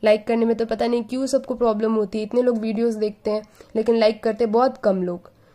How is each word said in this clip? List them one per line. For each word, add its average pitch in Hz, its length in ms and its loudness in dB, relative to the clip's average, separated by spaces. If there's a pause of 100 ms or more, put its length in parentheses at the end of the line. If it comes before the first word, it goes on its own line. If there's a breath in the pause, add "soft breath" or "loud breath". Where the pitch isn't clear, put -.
Like 214 240 4
करने 233 180 0
में 226 100 2
तो 226 100 -4
पता 233 220 -2
नहीं 240 160 0
क्यों 254 220 -6
सबको 262 300 -2
problem 220 400 0
होती 214 220 -2
है, 214 60 -4
इतने 240 180 -2
लोग 247 160 2
videos 220 400 -2
देखते 214 340 -4
हैं 214 120 -4 (320 loud breath)
लेकिन 220 200 2
like 220 280 2
करते 226 220 0
बहुत 240 320 2
कम 190 260 0
लोग। 175 260 -6 (260 soft breath)